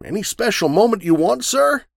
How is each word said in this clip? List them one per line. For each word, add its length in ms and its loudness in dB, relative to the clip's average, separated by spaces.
Any 180 -6
special 460 -2
moment 340 2
you 140 0
want, 300 0
sir? 400 0